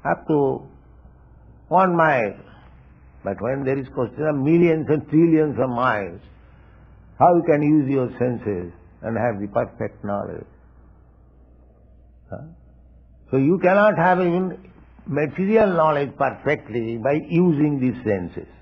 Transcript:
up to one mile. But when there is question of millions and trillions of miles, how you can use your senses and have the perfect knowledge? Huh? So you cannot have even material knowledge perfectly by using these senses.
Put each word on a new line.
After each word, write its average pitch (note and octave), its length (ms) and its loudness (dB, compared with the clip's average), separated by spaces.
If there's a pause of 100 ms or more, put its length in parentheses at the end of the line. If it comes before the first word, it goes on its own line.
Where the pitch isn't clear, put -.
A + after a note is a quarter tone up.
up - 240 -4
to C#3 340 0 (1040)
one F3+ 280 2
mile. C3+ 380 0 (880)
But F#2+ 160 -6
when C3+ 240 -4
there C3+ 140 -2
is C3 160 -10
question C3 320 -6
of D3+ 100 -2
millions D#3+ 520 2
and D3 200 -2
trillions D#3 520 4
of C3 100 0
miles, G#2+ 500 -2 (960)
how F3 160 6
you E3 80 4
can D3 200 2
use D3 280 2
your C3 180 0 (100)
senses G#2+ 540 -4 (300)
and A2+ 140 -6
have G#2+ 240 -2
the G#2 120 -8
perfect - 520 -6
knowledge? G2+ 420 -8 (1800)
Huh? - 140 -14 (880)
So C3 80 0
you D#3 200 2
cannot F#3+ 400 4
have F3+ 220 2
even F#3 500 -2 (360)
material F#3 680 0
knowledge D3+ 420 2
perfectly A#2+ 840 -4
by C3 160 0 (140)
using D3+ 520 2
these B2+ 240 0
senses. F#2+ 420 -4 (140)